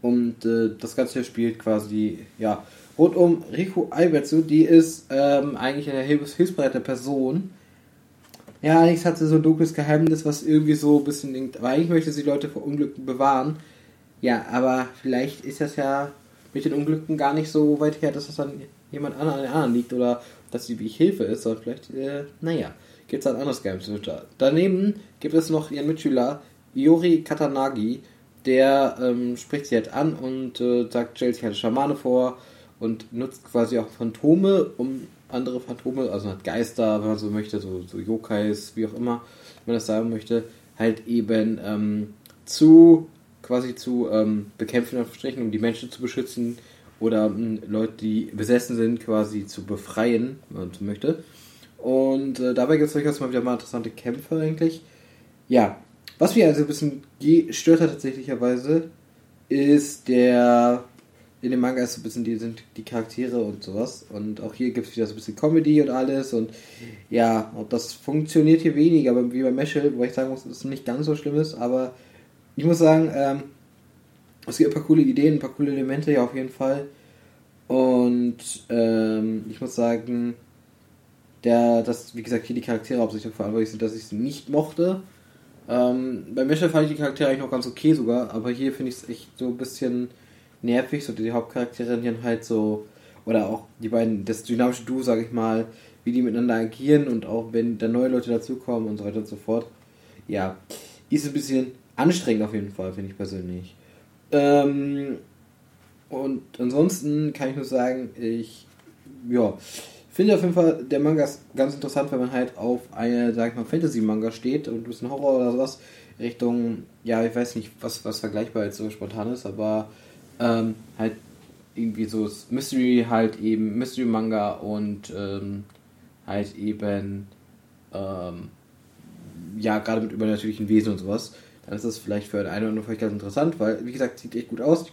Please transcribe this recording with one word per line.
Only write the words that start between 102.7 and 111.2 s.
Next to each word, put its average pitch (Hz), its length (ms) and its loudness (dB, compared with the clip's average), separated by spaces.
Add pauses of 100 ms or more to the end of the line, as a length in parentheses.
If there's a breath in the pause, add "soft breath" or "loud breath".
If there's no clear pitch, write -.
Fall, 92 200 -8
finde 95 200 -12
ich - 60 -20
persönlich. 92 580 -10 (560 soft breath)
Ähm, 143 880 2 (880)
und 135 320 -6 (160)
ansonsten 147 760 0
kann 131 180 -4
ich 135 40 -8
nur 135 100 -6
sagen, 127 440 -2 (100)
ich, 113 460 -6 (640)
ja, 113 240 4 (600 loud breath)
finde 202 220 4
auf 185 60 2
jeden 175 120 0
Fall, 165 300 4
der 139 160 -2
Manga 151 240 2